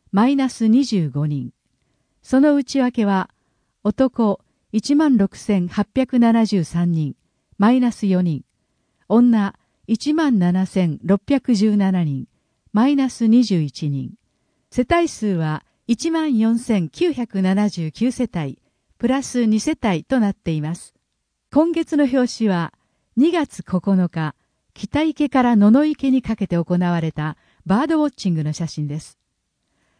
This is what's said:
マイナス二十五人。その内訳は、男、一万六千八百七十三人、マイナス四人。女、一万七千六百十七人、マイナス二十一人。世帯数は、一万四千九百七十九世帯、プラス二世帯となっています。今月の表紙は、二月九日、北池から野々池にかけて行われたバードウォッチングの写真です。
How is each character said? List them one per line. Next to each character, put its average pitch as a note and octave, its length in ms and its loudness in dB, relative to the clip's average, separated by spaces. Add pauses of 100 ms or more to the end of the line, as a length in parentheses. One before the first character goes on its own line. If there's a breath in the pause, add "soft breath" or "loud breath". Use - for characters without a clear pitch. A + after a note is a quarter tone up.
(120)
マ G#3 160 4
イ C#4+ 80 2
ナ C4+ 120 0
ス A3+ 180 -4
二 A#3+ 180 4
十 F#3+ 260 -2
五 C#3+ 160 -4
人。 C#3 260 -6 (720)
そ C4 180 0
の D4 140 4
内 C#4 260 -2
訳 B3 240 0
は、 G3 260 -2 (540)
男、 - 560 0 (300)
一 B3 260 0
万 D4 200 4
六 G3 200 0
千 F#3+ 300 -2
八 G3+ 280 -4
百 B3+ 240 -2
七 A#3 260 4
十 G3 200 0
三 F3 280 -2
人、 D#3 240 -4 (400)
マ G#3+ 160 4
イ B3+ 80 2
ナ A#3+ 100 0
ス - 160 -6
四 F#3 160 2
人。 E3 220 -2 (640)
女、 A3+ 460 2 (320)
一 B3 260 -2
万 D4 260 2
七 F3+ 280 0
千 E3+ 360 -2
六 G3 220 0
百 C4 300 0
十 G#3 220 2
七 F#3+ 280 0
人、 C3+ 240 -4 (440)
マ A3+ 160 2
イ D4 80 2
ナ C4 120 0
ス A#3 180 -4
二 A#3 180 6
十 F#3+ 180 0
一 D3 260 -6
人。 C3+ 260 -6 (560)
世 B3 200 -2
帯 E4+ 180 2
数 - 180 -8
は、 D#3+ 380 -4 (240)
一 A#3+ 220 -2
万 D#4 260 -2
四 A3+ 220 2
千 G3+ 320 -2
九 F4 220 -2
百 A#3+ 280 -6
七 G3 280 0
十 D#3+ 240 -8
九 B3 180 -2
世 B3 240 -4
帯、 C#3+ 240 -8 (400)
プ A#3+ 80 -4
ラ C4 160 0
ス B3 220 -4
二 G#3+ 160 2
世 D#4 240 -4
帯 F3+ 180 -2
と C4 160 -2
な G#3 120 2
っ F#3+ 40 -4
て - 160 -10
い D#3 100 -4
ま D3+ 140 -6
す。 - 200 -18 (580)
今 D#4+ 180 2
月 E4 260 -2
の D4 80 4
表 B3+ 340 0
紙 A3 100 0
は、 E3+ 240 -2 (440)
二 D4 140 4
月 - 320 -4
九 - 180 -4 (280)
日、 D#3+ 260 -8 (400)
北 - 280 -4
池 D4 260 -2
か B3+ 140 2
ら B3 120 2
野 G3+ 160 6
々 C#4 160 6
池 D4 240 -2
に B3+ 120 2
か A3+ 120 -4
け G#3 140 -6
て F3 80 -2
行 E3+ 180 -2
わ F3 260 0
れ D#3+ 120 -4
た D#3 240 -8 (300)
バ A3 180 2
ー - 20 -2
ド D#4 160 0
ウ D4+ 40 0
ォ C#4+ 40 -2
ッ - 20 -16
チ - 180 -6
ン E3+ 40 0
グ D#3 80 -2
の D3+ 100 -4
写 E3 140 -6
真 D3+ 220 -6
で D3 100 -8
す。 - 180 -20 (840)